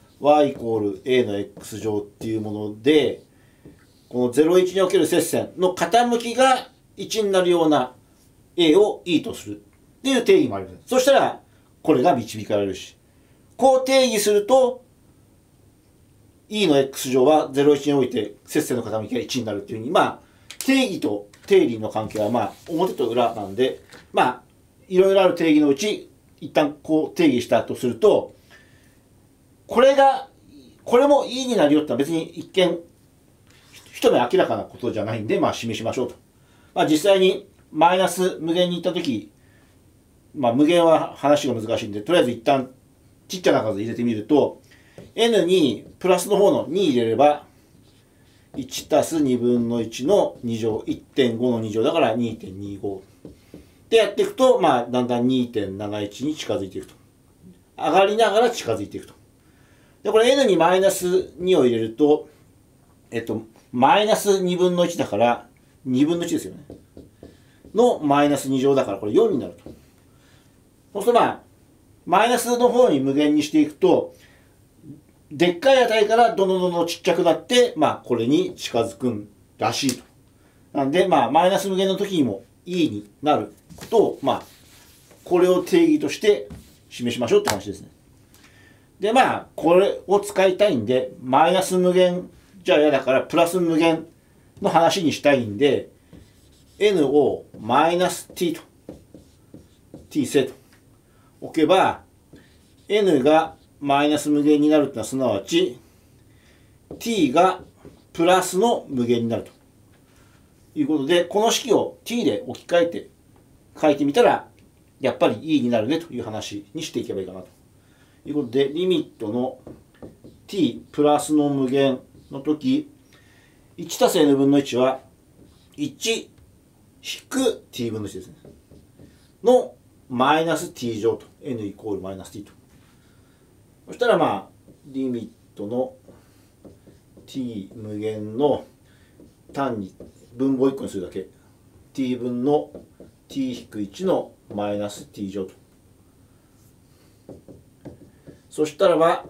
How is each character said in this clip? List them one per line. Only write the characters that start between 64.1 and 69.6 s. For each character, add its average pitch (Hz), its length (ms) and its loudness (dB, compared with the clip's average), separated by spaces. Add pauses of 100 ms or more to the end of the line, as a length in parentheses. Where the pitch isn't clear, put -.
ス 196 260 0
二 180 140 -2
分 180 180 2
の 175 100 2
一 170 120 -6
だ 127 80 -2
か 101 100 -8
ら、 117 320 0 (380)
二 131 200 2
分 170 140 -2
の 170 60 -6
一 170 60 -6
で 156 80 -2
す - 100 -12
よ - 40 -18
ね。 - 120 -20 (1080)
の 233 260 2
マ 143 260 2
イ 147 40 4
ナ 143 60 2
ス 135 140 -6
二 135 100 0
乗 139 160 4
だ 127 80 2
か 101 80 -6
ら、 98 60 -6
こ 104 80 -8
れ 104 80 -4
四 214 180 4
に 131 80 -2
な 95 80 -10
る 87 60 -14
と。 - 180 -20 (1200)